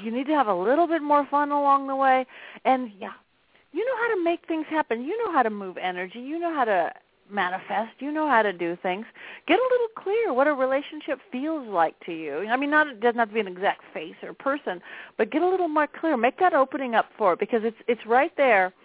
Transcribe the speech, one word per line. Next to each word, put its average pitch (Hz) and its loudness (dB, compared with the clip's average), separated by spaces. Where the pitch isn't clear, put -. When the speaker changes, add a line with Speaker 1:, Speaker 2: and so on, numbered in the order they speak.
Speaker 1:
you 226 -6
need 254 -4
to 302 0
have 277 4
a 202 2
little 247 4
bit 320 0
more 294 4
fun 285 2
along 277 2
the 269 -2
way. 262 4
And 254 2
Speaker 2:
Yeah. 196 -12
Speaker 1:
you 370 -2
know 508 -2
how 466 0
to 359 -2
make 339 -2
things 311 -4
happen. 302 -2
You 349 -6
know 370 -4
how 285 4
to 220 2
move 196 -8
energy. 180 -6
You 285 -8
know 339 -4
how 277 0
to 185 0
manifest. 196 -4
You 277 -8
know 311 -2
how 233 4
to 208 0
do 175 -4
things. 196 -4
Get 349 4
a 508 2
little 480 2
clear 415 -2
what 269 4
a 302 2
relationship 269 -2
feels 285 -4
like 170 0
to 180 -8
you. 160 -6
I 233 0
mean, 285 -2
not, 302 4
it 240 -14
doesn't 233 2
have 226 2
to 202 -10
be 226 0
an 196 -2
exact 180 -2
face 180 -10
or 233 -12
person, 240 -4
but 220 -2
get 311 0
a 359 4
little 370 0
more 302 2
clear. 320 -2
Make 240 0
that 359 4
opening 262 0
up 208 4
for 196 4
it - 0
because 208 0
it's, 226 -4
it's 226 -2
right 254 4
there. 208 4